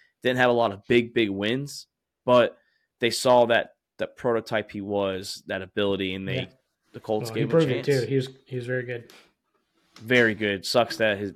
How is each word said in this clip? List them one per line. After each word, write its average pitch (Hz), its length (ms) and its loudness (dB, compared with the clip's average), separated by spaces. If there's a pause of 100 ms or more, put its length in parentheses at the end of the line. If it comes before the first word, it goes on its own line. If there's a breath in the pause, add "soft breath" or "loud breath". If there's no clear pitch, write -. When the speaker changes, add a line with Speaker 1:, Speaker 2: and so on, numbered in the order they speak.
(240 soft breath)
Speaker 1:
Didn't 127 160 0
have 127 100 4
a 123 40 4
lot 117 180 2
of 98 160 -14
big, 120 260 2
big 113 160 0
wins, 113 580 -6 (380)
but 123 320 4 (420)
they 120 120 0
saw 123 360 4
that, 113 280 0 (240)
that - 180 -8
prototype 113 540 -4
he 104 100 -10
was, 98 640 -4
that 95 140 -6
ability, 95 540 -2
and 95 120 -8
they, 95 80 -4
Speaker 2:
Yeah. 92 100 -4 (480)
Speaker 1:
the 107 80 -16
Colts 110 280 -6
Speaker 2:
Well, - 60 -12
Speaker 1:
gave 113 60 -2
Speaker 2:
he - 20 0
Speaker 1:
him 131 60 0
a - 20 2
Speaker 2:
proved 160 200 2
it, 131 140 -4
Speaker 1:
chance. 139 180 2
Speaker 2:
too. - 40 -6
He 135 80 -2
was, 131 140 0 (180)
he 127 80 -12
was 123 100 -8
very 127 180 -4
good. 120 280 -12 (920)
Speaker 1:
Very 117 340 4
good. 101 300 -2
Sucks - 320 0
that 107 220 2
his, 101 160 -6